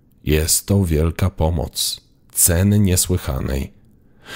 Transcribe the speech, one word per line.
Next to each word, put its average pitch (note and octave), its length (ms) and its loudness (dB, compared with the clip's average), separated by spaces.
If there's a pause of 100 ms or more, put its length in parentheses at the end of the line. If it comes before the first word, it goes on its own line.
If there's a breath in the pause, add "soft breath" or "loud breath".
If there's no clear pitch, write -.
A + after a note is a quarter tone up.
(240)
Jest D#2 440 0
to G2+ 180 2
wielka E2 440 0
pomoc, - 720 -4 (300)
ceny G2 480 2
niesłychanej. C#2 920 -2 (640 loud breath)